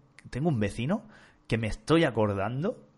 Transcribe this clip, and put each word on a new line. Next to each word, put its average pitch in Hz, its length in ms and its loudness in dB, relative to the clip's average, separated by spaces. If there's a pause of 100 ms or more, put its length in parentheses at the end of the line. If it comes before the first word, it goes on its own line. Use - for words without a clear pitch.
(300)
tengo 151 200 -2
un 127 100 0
vecino 113 480 -2 (400)
que 117 100 0
me 113 80 -2
estoy 156 380 2
acordando, 113 840 -2 (100)